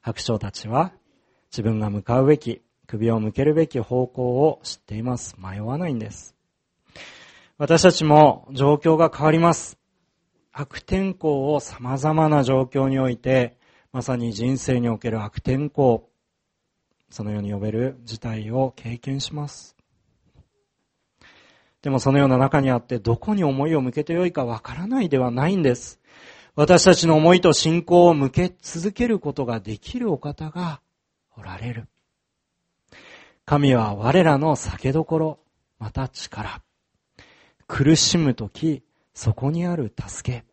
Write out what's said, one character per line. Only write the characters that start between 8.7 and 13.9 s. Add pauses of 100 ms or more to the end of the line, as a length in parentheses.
況
が
変
わ
り
ま
す。 (760)
悪
天
候
を
様
々
な
状
況
に
お
い
て、 (340)